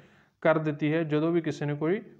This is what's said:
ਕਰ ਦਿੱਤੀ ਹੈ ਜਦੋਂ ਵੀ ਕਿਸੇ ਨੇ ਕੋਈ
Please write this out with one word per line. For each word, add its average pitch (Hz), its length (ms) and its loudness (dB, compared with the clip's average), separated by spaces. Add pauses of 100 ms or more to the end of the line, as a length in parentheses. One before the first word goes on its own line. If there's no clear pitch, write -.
(400)
ਕਰ 160 180 4
ਦਿੱਤੀ 151 360 -2
ਹੈ 165 80 2
ਜਦੋਂ 156 300 0
ਵੀ 175 80 2
ਕਿਸੇ 156 260 -4
ਨੇ 147 80 -2
ਕੋਈ 160 280 -2 (180)